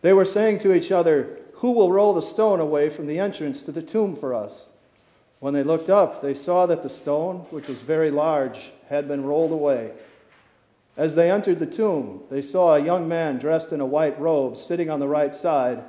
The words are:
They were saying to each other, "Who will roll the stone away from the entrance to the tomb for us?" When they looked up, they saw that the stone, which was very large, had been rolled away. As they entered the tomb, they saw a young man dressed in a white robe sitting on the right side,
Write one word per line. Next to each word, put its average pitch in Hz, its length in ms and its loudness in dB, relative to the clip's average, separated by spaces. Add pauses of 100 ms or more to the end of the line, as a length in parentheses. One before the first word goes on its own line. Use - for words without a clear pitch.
They 175 100 6
were 190 140 6
saying 208 320 2
to 190 160 4
each 175 180 2
other, 165 460 2 (160)
"Who 247 160 -2
will 214 200 4
roll 202 220 4
the 170 80 0
stone 202 400 0
away 151 300 0
from 151 160 -10
the 151 120 -4
entrance 165 440 -4
to 151 100 -10
the 160 80 -6
tomb 196 340 -2
for 131 200 -6
us?" 104 340 -8 (720)
When 139 140 -4
they 143 80 0
looked 160 260 0
up, 196 320 4
they 139 140 -4
saw 180 320 0
that 170 160 0
the 135 80 -8
stone, 170 600 -4
which 151 160 -12
was 123 140 -10
very 156 300 0
large, 143 640 -2 (180)
had 143 180 -4
been 143 160 -4
rolled 151 280 0
away. 135 400 -2 (1040)
As 151 180 -2
they 170 160 4
entered 190 300 0
the 156 60 -2
tomb, 139 640 -4
they 139 120 -6
saw 170 320 2
a 147 100 2
young 170 240 -2
man 160 300 -2
dressed 156 340 -2
in 151 80 -4
a 135 60 -2
white 143 340 0
robe 143 380 0
sitting 170 320 -4
on 151 100 -4
the 139 80 -2
right 147 260 0
side, 127 540 -2